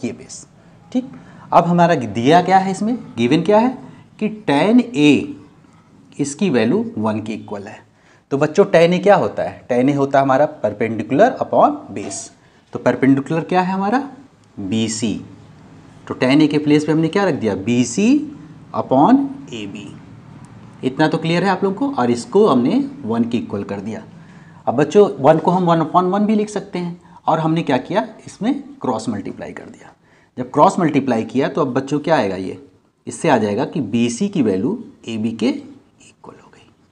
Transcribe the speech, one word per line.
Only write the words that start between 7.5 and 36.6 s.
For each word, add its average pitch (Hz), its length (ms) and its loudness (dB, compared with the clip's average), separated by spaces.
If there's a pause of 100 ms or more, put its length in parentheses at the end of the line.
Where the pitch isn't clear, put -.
है। 110 120 -18 (540)
तो 139 60 0
बच्चों, 151 280 2
tan 175 280 4
A 180 80 -2
क्या 196 140 6
होता 110 260 -2
है? 87 260 -10
Tan 123 220 2
A 139 60 0
होता 139 220 2
है 135 60 4
हमारा 135 240 2 (140)
perpendicular 113 680 0 (100)
upon 170 360 2 (180)
base। 101 300 -10 (480)
तो 117 60 -8
perpendicular 135 640 0
क्या 180 160 -2
है 185 120 -2
हमारा? 202 360 -2 (520)
बीसी। 107 540 -4 (920)
तो 131 80 -8
tan 139 260 2
A 151 60 4
के 151 120 -2
place 147 240 2
पे 160 80 0
हमने 160 160 2
क्या 202 160 0
रख 170 120 0
दिया? 104 200 -2
बीसी 120 540 0 (640)
upon 156 500 4 (280)
एबी। 104 400 -12 (880)
इतना 143 240 0
तो 160 100 -2
clear 170 260 0
है 202 60 2
आप 185 140 -2
लोगों 190 140 -2
को, 277 140 -2
और 120 180 0
इसको 196 360 2
हमने 139 300 2 (260)
वन 113 220 -2
के 117 140 -4
equal 101 260 -6
कर 101 160 -8
दिया। 104 220 -10 (640)
अब 120 80 -2
बच्चों, 151 340 4 (120)
वन 156 180 6
को 175 120 -2
हम 185 140 0
वन 165 160 2
upon 180 320 0
one 208 140 0
भी 220 80 0
लिख 208 160 0
सकते 185 280 -8
हैं, 175 220 -8 (260)
और 160 120 2
हमने 160 240 2
क्या - 160 0
किया, 190 280 -4 (200)
इसमें - 360 -4 (200)
cross 127 260 -4
multiply - 440 -10
कर - 120 -16
दिया। - 280 -20 (440)
जब 123 160 -8
cross 180 260 4
multiply 131 460 0
किया 139 240 -2
तो - 120 -4
अब 135 140 -2
बच्चों 147 260 -2
क्या 156 160 0
आएगा, 98 200 -2
ये 95 260 -10 (440)
इससे 127 220 -4
आ 135 100 4
जाएगा 107 260 -2
कि 143 180 -6
बीसी 117 460 -2
की 180 140 -2
वैल्यू 110 360 -2 (300)
एबी 113 240 -6
के 226 160 -2
equal - 840 -12
हो - 160 -20
गई, - 200 -20 (220)